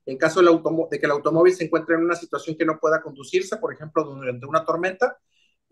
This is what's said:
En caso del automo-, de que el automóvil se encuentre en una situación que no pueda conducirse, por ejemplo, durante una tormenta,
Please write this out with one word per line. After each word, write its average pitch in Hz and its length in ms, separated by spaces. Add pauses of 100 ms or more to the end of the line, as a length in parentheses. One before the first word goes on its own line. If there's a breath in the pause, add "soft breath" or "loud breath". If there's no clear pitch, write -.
En 131 100
caso 165 240
del 175 80
automo-, 160 420
de 147 80
que 151 80
el 147 60
automóvil 160 420
se 180 100
encuentre 160 300
en 165 100
una 170 100
situación 156 420
que 165 80
no - 140
pueda 156 240
conducirse, 165 540
por 151 160
ejemplo, 156 320
durante 135 420
una 160 180
tormenta, 180 520 (540)